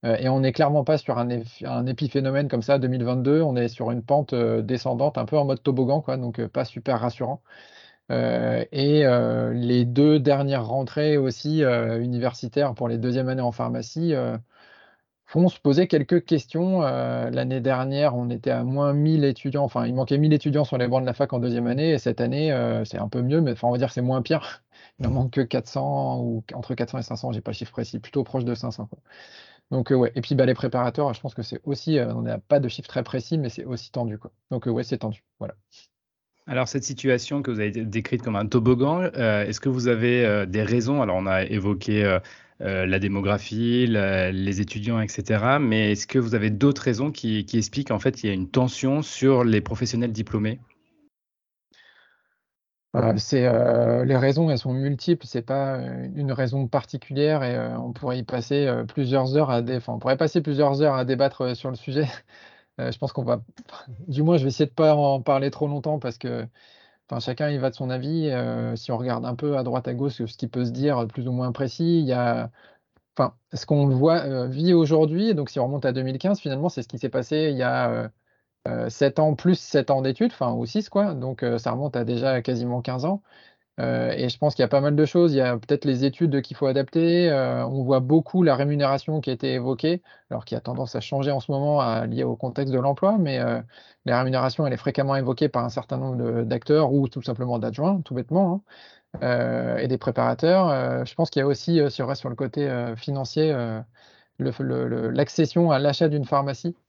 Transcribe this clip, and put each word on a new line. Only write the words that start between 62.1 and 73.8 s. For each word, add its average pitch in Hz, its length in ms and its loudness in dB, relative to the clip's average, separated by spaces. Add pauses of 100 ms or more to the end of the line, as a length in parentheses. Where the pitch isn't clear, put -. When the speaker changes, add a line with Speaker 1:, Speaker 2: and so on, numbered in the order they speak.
Speaker 1:
Euh, 123 140 -4
je - 40 -12
pense 135 140 -6
qu'on 131 120 -6
va, 120 180 0 (320)
<laughs> 131 340 -18
du 147 160 -2
moins, 170 140 6
je 139 60 4
vais 131 40 2
essayer 135 180 2
de - 80 -8
pas 156 220 6
en 139 260 2
parler 139 300 0
trop 151 160 -4
longtemps 147 320 -4
parce 120 180 -8
que, 120 300 -6 (600)
enfin, 123 100 -6
chacun 127 300 -4
y 143 80 -2
va 131 140 0
de - 40 -14
son 131 140 -6
avis. 147 420 -2
Euh, 117 460 -4
si 123 160 -6
on 117 40 -2
regarde 120 280 -2
un 120 100 -4
peu 143 220 -2
à 131 60 0
droite 123 260 -4
à 123 40 -4
gauche 131 200 -2
ce 113 240 -8
qui 131 100 -6
peut 123 160 -2
se 120 80 -2
dire, 127 360 0
plus 120 200 -6
ou 127 60 -4
moins 127 180 -2
précis, 165 480 0
il 156 60 2
y 131 80 2
a, 120 360 0 (680)
enfin, 131 160 2 (180)
ce - 140 -8
qu'on 143 240 4